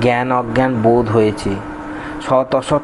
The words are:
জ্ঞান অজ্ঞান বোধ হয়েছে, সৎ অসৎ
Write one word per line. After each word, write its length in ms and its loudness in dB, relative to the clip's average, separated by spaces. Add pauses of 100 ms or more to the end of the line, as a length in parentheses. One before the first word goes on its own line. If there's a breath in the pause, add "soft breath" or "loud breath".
জ্ঞান 320 2
অজ্ঞান 420 0
বোধ 380 2
হয়েছে, 380 2 (720 loud breath)
সৎ 320 0
অসৎ 300 0